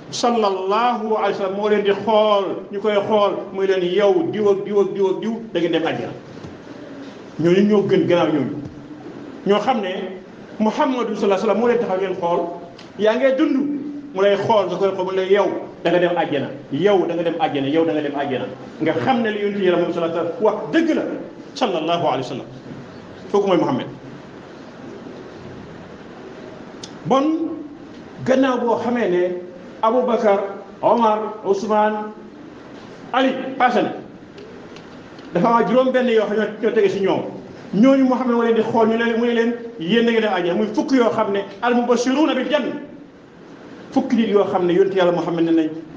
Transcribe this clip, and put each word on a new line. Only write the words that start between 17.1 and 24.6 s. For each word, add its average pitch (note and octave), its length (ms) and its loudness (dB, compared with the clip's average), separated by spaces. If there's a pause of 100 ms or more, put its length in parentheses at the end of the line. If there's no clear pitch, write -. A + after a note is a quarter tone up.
nga E3+ 80 -2
dem E3 160 -2
àjjana, C#3 300 0
yow D#3+ 160 2
da D#3+ 80 0
nga D3+ 100 0
dem C#3+ 140 -4
àjjana. B2+ 300 -2 (340)
Nga D#3 120 2
xam A#3 300 0
ne G#3+ 80 0
li G#3 100 -4
Yonent G3+ 220 -2
Yàlla F3 160 4
Muhammad E3+ 160 0
sallallahu E3+ 240 -2
alayhi D#3+ 80 -2
wa E3+ 60 -4
sallam - 100 -6
wax G#3+ 140 4 (160)
dëgg E4 240 4
la, - 60 0 (520)
sallallahu E3+ 520 -2
alayhi C3 160 0
wa B2+ 60 -10
sallam. A#2 180 -10 (840)
Kooku G3+ 160 2
mooy F3+ 120 4
Muhammad. C3+ 280 -2 (3250)